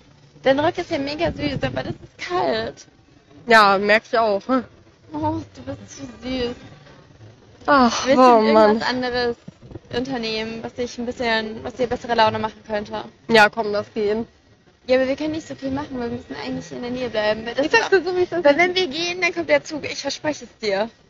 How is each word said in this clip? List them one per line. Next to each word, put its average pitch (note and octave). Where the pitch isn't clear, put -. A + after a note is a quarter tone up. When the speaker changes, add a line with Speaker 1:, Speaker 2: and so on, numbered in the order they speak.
Speaker 1:
Dein C4+
Rock D#4+
ist E4+
ja E4
mega D4
süß, C#4+
aber C4
das D#4+
ist -
kalt. E4+
Speaker 2:
Ja, G#3
merk G#3
ich B3
auch. G#3
Hm. B3
Speaker 1:
Oh, D#4
du C4
bist -
zu C#4
süß. B3
Speaker 2:
Ach, C4
Speaker 1:
Willst B3+
Speaker 2:
oh B3+
Speaker 1:
du A3
irgendwas A3
Speaker 2:
Mann. A3
Speaker 1:
anderes B3
unternehmen, A3+
was A#3+
dich B3
ein A#3+
bisschen, A3+
was B3+
dir B3
bessere A#3+
Laune A3
machen G#3+
könnte? G#3+
Speaker 2:
Ja, A3
komm, G#3+
lass G#3
gehen. G#3+
Speaker 1:
Ja, B3+
aber C4
wir C#4
können D4+
nicht D#4
so C#4
viel C4+
machen, C#4
wir A#3+
müssen B3
eigentlich B3+
in B3+
der A#3+
Nähe B3
bleiben. G#3+
Weil A#3
das C#4
Speaker 2:
Ich -
Speaker 1:
ist A4+
Speaker 2:
sag's G#4+
dir F#4+
Speaker 1:
auch D4
Speaker 2:
so, F4+
wie F4+
es F4+
ist. E4+
Speaker 1:
weil C#4+
wenn F4+
wir F#4
gehen, F4
dann F4
kommt E4
der C#4+
Zug. D4+
Ich -
verspreche C#4
es -
dir. G#3